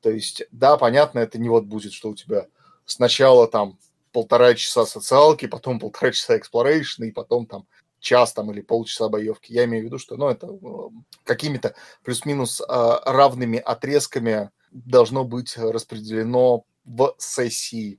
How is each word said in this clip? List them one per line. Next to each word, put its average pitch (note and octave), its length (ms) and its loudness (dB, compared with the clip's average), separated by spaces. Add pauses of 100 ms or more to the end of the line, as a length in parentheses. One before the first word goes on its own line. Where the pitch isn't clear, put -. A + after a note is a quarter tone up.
То A2+ 80 0
есть, - 320 -8 (100)
да, C3+ 240 4
понятно, C3 440 2
это A2+ 180 -4
не A#2 100 -4
вот A2+ 160 4
будет, G#2 300 -12
что - 160 -12
у G#2+ 40 -12
тебя G2+ 320 -6 (380)
сначала B2 640 4
там G#2 300 -4 (340)
полтора A#2+ 420 4
часа A2+ 320 0
социалки, C#3+ 600 4
потом A#2+ 340 -8
полтора B2 320 -4
часа - 260 -2
exploration, C3 680 -2
и A2+ 60 -8
потом A#2+ 340 -4
там - 200 -18 (340)
час B2 340 2
там, G#2+ 180 -8
или G#2 80 -12
полчаса A2+ 480 -4
боёвки. G#2+ 440 -6
Я A#2+ 120 2
имею A2+ 200 -4
в - 20 -12
виду, C3 120 -12
что, - 200 -16
ну, C#3+ 100 -2
это, A#2+ 200 -6
э, - 400 -16 (360)
какими-то C#3 500 -4 (300)
плюс-минус, C3 560 -6
э, - 40 -14 (420)
равными B2+ 520 2
отрезками A#2 920 -2 (220)
должно B2 520 2
быть B2 320 -10
распределено A2+ 1080 -2 (200)
в B2 340 -2
сессии. A2 800 -8